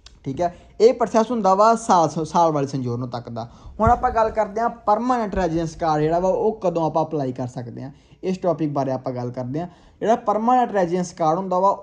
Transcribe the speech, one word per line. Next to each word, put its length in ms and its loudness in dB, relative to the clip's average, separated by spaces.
ਠੀਕ 160 -6
ਹੈ। 140 -2
ਇਹ 140 8
ਪ੍ਰੋਸੈਸ 360 0
ਹੁੰਦਾ 240 2
ਵਾ 220 6
ਸਾਲ, 320 4
ਸਾਲ 280 2
ਵਾਲੇ 140 -2
ਸੰਜੋਰਨੋ 400 -6
ਤੱਕ 220 -10
ਦਾ। 200 -10
ਹੁਣ 100 4
ਆਪਾਂ 200 0
ਗੱਲ 200 0
ਕਰਦੇ 300 -4
ਹਾਂ 80 0
ਪਰਮਾਨੈਂਟ 480 2
ਰੈਜ਼ੀਡੈਂਸ 420 -2
ਕਾਰਡ 260 2
ਜਿਹੜਾ 160 2
ਵਾ 100 2
ਉਹ 340 0
ਕਦੋਂ 240 0
ਆਪਾਂ 180 0
ਅਪਲਾਈ 280 -4
ਕਰ 140 -6
ਸਕਦੇ 360 -12
ਹਾਂ, 80 -12
ਇਸ 160 -4
ਟੌਪਿਕ 340 -2
ਬਾਰੇ 200 -2
ਆਪਾਂ 200 -6
ਗੱਲ 180 -8
ਕਰਦੇ 300 -6
ਹਾਂ। 80 -8
ਜਿਹੜਾ 160 2
ਪਰਮਾਨੈਂਟ 560 0
ਰੈਜ਼ੀਡੈਂਸ 400 -2
ਕਾਰਡ 260 0
ਹੁੰਦਾ 200 -2
ਵਾ 100 4